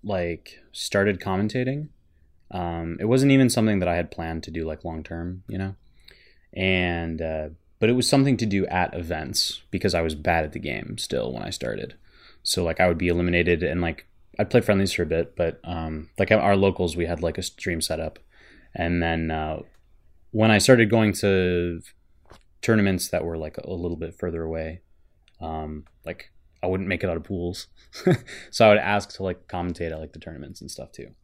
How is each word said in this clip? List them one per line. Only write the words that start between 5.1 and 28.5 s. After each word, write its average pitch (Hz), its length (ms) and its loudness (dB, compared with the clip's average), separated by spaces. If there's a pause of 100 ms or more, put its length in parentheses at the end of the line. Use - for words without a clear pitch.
you - 80 -6
know? 95 200 -6 (760)
And, 87 720 0
uh, 78 260 -4 (300)
but 110 100 4
it 120 60 4
was 123 140 2
something 135 300 4
to 113 80 0
do 98 200 2
at 90 280 0
events - 760 -4
because 92 240 0
I 82 80 2
was 80 120 -2
bad 78 300 0
at 76 80 -8
the - 60 -8
game 69 400 -8
still 62 340 -4
when 57 100 -8
I - 80 -8
started. - 440 -8 (480)
So, - 220 -2
like, 82 160 -2
I 90 80 2
would 85 100 0
be 87 100 0
eliminated 87 540 2
and, 85 180 -2
like, 85 260 -6 (320)
I'd 104 120 -2
play 123 100 6
friendlies 98 320 2
for 90 100 -2
a 82 40 0
bit, 82 300 -2
but, 82 260 -2
um, 80 560 -8
like, 95 140 2
at 110 80 6
our 101 160 4
locals, 92 400 2
we 85 100 0
had, 82 160 -4
like, 82 160 -2
a 92 40 -6
stream - 380 -6
setup. 80 380 -4 (560)
And 85 280 0
then, 82 280 0
uh, 78 300 -4 (720)
when 110 180 4
I 107 80 8
started 117 320 8
going 110 240 4
to 90 680 2 (800)
tournaments 98 460 4
that - 160 -2
were, 85 120 -6
like, 80 220 -8
a - 120 -12
little 87 280 -4
bit 82 160 -10
further 82 280 -6
away, 80 380 -6 (600)
um, 78 440 -8 (220)
like, - 240 -12 (320)
I 90 60 0
wouldn't 92 200 -2
make 90 160 -2
it 92 60 0
out 82 60 -2
of 80 80 -8
pools. 87 420 -6 (380)
<laughs> - 20 6 (440)